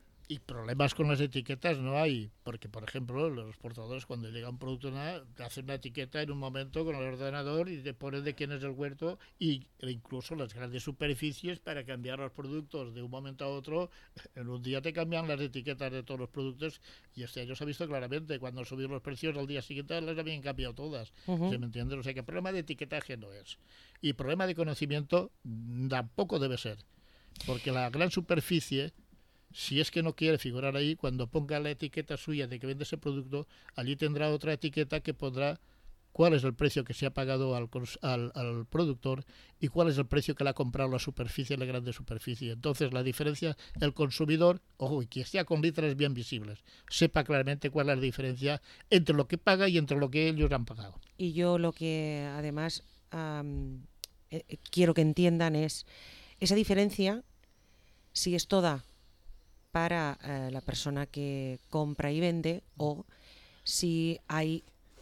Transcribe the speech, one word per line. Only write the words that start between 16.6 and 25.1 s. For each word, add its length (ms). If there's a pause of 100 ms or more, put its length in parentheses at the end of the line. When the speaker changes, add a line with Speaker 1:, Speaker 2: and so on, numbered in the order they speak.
Speaker 1:
y 80
este 160
año 160
se 80
ha 40
visto 200
claramente, 500
cuando 280
subieron 300
los 80
precios 340
al 100
día 140
siguiente 400
las 160
habían 240
cambiado 340
todas, 380 (140)
Speaker 2:
Ujú. 240
Speaker 1:
¿se 60
me 100
entiende? 280
O 80
sea 100
que 100
problema 280
de 80
etiquetaje 560
no 160
es. 280 (420)
Y 100
problema 340
de 100
conocimiento, 760 (140)